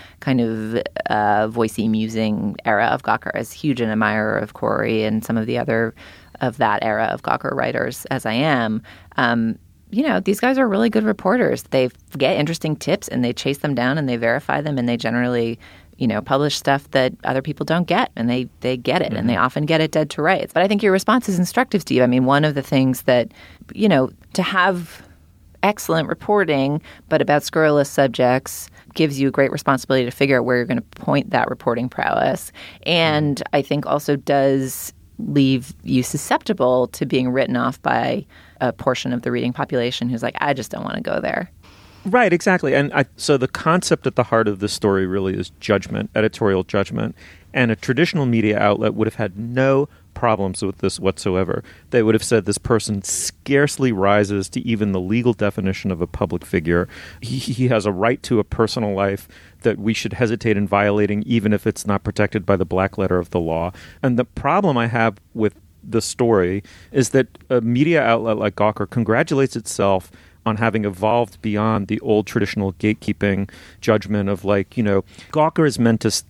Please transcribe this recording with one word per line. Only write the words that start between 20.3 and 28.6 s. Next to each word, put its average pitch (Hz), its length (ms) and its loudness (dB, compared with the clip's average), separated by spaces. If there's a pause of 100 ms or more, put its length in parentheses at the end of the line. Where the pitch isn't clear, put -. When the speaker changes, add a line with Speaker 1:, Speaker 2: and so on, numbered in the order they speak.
Speaker 1:
But 170 100 4
I 202 40 2
think 202 140 0
your 196 120 4
response 208 360 0
is 180 80 0
instructive, 185 440 0
Steve. 123 200 2
I 123 60 6
mean, 127 180 2
one 143 200 4
of 143 100 0
the 139 80 -4
things 131 400 2
that, 123 280 4 (420)
you 214 160 0
know, 131 200 4 (240)
to 190 80 -2
have 180 640 0 (580)
excellent 170 460 0
reporting, 151 760 2 (280)
but 160 120 4
about 147 220 2
scurrilous 147 460 2
subjects 127 800 0 (240)